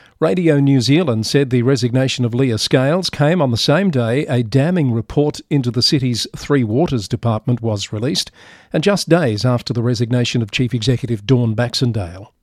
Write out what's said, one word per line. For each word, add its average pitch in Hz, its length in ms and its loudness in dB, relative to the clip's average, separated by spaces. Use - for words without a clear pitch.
Radio 160 400 2
New 139 200 4
Zealand 117 460 2
said 139 240 0
the 120 120 2
resignation 127 640 0
of 113 80 -2
Leah 120 260 0
Scales 151 520 0
came 156 320 0
on 131 80 0
the 113 60 0
same 190 340 2
day 123 360 0
a 123 180 0
damning 139 480 0
report 143 480 -2
into 135 220 0
the 117 100 0
city's 123 540 0
Three 143 260 0
Waters 117 460 0
department 117 520 -2
was 107 320 -4
released, 123 380 -4
and - 120 0
just 202 240 0
days 123 360 2
after 123 280 0
the 117 100 -2
resignation 120 580 0
of 107 120 -6
Chief 127 220 -2
Executive 113 520 -2
Dawn 120 280 2
Baxendale. 110 800 -4